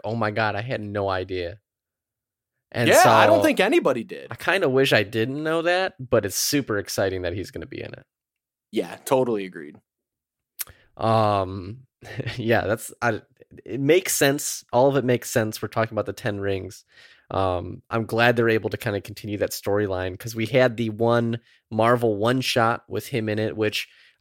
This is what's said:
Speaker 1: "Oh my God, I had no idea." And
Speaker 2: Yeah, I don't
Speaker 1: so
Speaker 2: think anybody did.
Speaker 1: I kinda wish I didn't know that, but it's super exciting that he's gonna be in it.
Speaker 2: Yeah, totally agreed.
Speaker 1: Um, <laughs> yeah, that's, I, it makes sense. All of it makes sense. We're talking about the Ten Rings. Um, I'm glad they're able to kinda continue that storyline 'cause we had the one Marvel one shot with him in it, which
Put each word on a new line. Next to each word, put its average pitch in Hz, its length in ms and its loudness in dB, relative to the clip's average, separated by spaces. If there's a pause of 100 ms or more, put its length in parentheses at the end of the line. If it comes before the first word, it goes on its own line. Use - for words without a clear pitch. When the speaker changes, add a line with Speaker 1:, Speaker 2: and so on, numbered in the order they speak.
Speaker 1:
"Oh 107 100 -4
my 107 160 -2
God, 107 240 0
I 101 60 -4
had 120 180 -6
no 101 300 -4
idea." 92 500 -4 (1120)
And 117 160 0
Speaker 2:
Yeah, 247 180 8
I 226 220 8
don't - 120 6
Speaker 1:
so - 40 2
Speaker 2:
think 302 160 4
anybody 185 460 2
did. 69 260 -14
Speaker 1:
I 117 40 -12
kinda 175 340 0
wish 135 240 4
I 110 100 4
didn't 117 400 -4
know 160 200 -2
that, 180 360 -2
but 117 260 0
it's 98 120 -6
super 127 400 -2
exciting 95 460 -2
that 87 100 -4
he's 95 180 -8
gonna 85 140 -12
be - 160 -12
in - 100 -12
it. - 140 -18 (640)
Speaker 2:
Yeah, 104 320 -6
totally 120 420 0
agreed. 87 300 -14 (1200)
Speaker 1:
Um, 104 840 0 (220)
<laughs> - 360 -10
yeah, 110 280 2
that's, 107 360 -4
I, 117 200 0 (440)
it 120 140 -6
makes 156 360 4
sense. - 560 0
All 123 180 6
of 139 60 2
it 123 100 0
makes 123 240 0
sense. 110 320 -2
We're 107 60 -4
talking 113 280 -2
about 104 100 0
the 101 80 -6
Ten 101 260 -6
Rings. 98 460 -6 (440)
Um, 95 600 -2
I'm 113 160 -2
glad 117 300 4
they're 117 140 2
able 110 200 0
to - 80 -6
kinda 101 240 -4
continue 104 380 -8
that 98 120 0
storyline 95 640 -2
'cause 117 180 -12
we 113 100 -2
had 123 320 2
the 113 140 -2
one 117 480 0 (300)
Marvel 113 460 4
one 117 260 2
shot 117 460 0
with 107 200 -8
him 110 200 -4
in 107 100 -2
it, 107 200 -2
which 107 320 -2 (320)